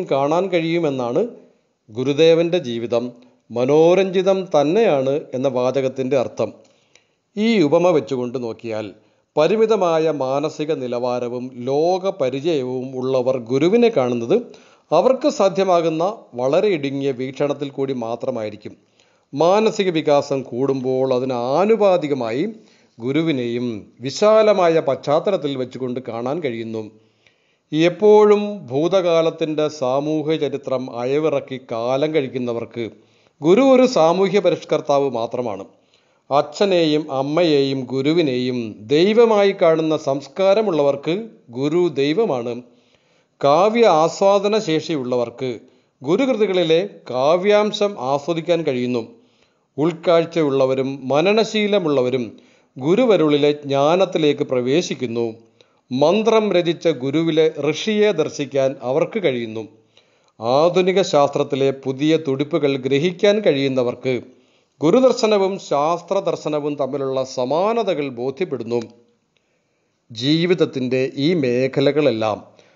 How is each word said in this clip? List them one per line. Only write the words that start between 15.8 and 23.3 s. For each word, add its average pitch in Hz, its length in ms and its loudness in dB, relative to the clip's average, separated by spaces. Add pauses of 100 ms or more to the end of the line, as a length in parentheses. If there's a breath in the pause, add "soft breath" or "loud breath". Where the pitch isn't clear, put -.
വളരെ 147 380 0
ഇടുങ്ങിയ 139 420 -2
വീക്ഷണത്തിൽ 135 580 -4
കൂടി 135 260 -4
മാത്രമായിരിക്കും. 113 800 -6 (580)
മാനസിക 190 580 2
വികാസം 143 520 2
കൂടുമ്പോൾ 131 680 -2
അതിന് 127 240 -2 (140)
ആനുപാതികമായി 156 920 2 (520 soft breath)
ഗുരുവിനെയും 123 680 -2 (340)